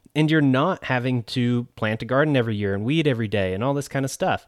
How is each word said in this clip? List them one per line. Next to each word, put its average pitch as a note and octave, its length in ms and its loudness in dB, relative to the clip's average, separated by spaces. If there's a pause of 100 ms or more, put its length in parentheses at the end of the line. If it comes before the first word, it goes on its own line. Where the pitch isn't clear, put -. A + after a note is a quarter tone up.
(140)
and D3+ 160 2
you're D#3 120 4
not C#3 420 2
having B2 380 -2
to A#2+ 440 0 (100)
plant A2 260 -2
a A#2 40 -10
garden C#3 300 2
every A#2 180 0
year G2+ 200 -2
and G2+ 100 -2
weed D3+ 220 0
every A#2 220 0
day F#2+ 260 0
and G2+ 100 -4
all C#3 80 0
this C#3+ 160 -4
kind C3+ 160 -4
of C3 60 -4
stuff - 380 -2